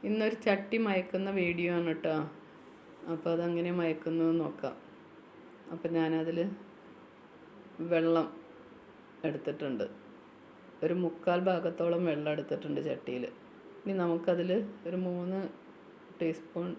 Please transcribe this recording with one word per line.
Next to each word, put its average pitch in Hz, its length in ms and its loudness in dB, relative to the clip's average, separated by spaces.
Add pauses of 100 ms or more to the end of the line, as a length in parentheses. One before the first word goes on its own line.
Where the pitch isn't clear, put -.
ഇന്നൊരു 214 360 2
ചട്ടി 202 400 2
മയക്കുന്ന 190 440 0 (120)
വീഡിയോ 175 380 2
ആണ് 165 200 2
ട്ടോ. 160 160 0 (960)
അപ്പൊ 165 220 -4
അതെങ്ങനെ 170 360 0 (100)
മയക്കുന്നതെന്ന് 165 640 2
നോക്കാം. 139 300 -6 (1000)
അപ്പൊ 170 140 -8 (100)
ഞാനതില് 165 480 2 (1500)
വെള്ളം 165 340 6 (1040)
എടുത്തിട്ടുണ്ട്. 139 580 -4 (960)
ഒരു 160 180 2
മുക്കാൽ 175 380 2 (100)
ഭാഗത്തോളം 170 600 2
വെള്ളം 151 240 0
എടുത്തിട്ടുണ്ട് 147 540 -2
ചട്ടിയില്. 123 420 -4 (520)
ഇനി 196 200 -2
നമുക്കതില് 175 560 2 (300)
ഒരു 185 180 -2
മൂന്ന് 180 340 -2 (800)
ടീസ്പൂൺ 165 500 -2 (100)